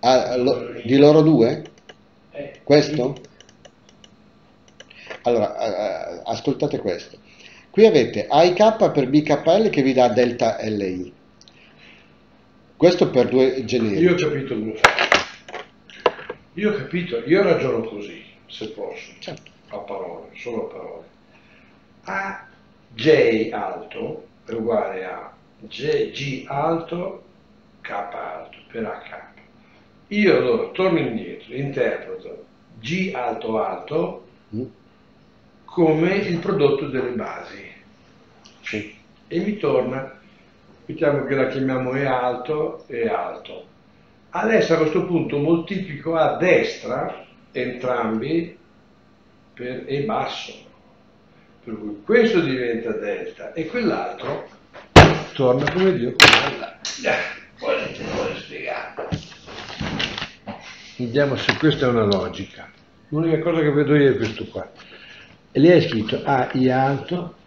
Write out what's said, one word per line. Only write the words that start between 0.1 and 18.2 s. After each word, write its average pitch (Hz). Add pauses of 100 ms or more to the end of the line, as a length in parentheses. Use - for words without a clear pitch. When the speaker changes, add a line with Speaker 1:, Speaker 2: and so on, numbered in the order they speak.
Speaker 1:
lo, 127
Speaker 2:
Quello -
lì. -
Speaker 1:
di 127
loro 151
due? 147 (680)
Speaker 2:
Eh, -
Speaker 1:
Questo? 147
Speaker 2:
sì. - (2000)
Speaker 1:
Allora, 117
eh, 95
eh, -
ascoltate 135
questo. - (540)
Qui 214
avete 131
A 151
I 180
K 214
per 131
B 147
K 147
L 196
che 143
vi 131
dà 123
delta 120 (100)
L 107
I. 92 (1600)
Questo 147
per 123
due 127
generici. 110
Speaker 3:
Io 175
ho -
capito 131
come 110
fa. - (1600)
Io 202
ho -
capito, 156 (100)
io -
ragiono 123
così, 104 (240)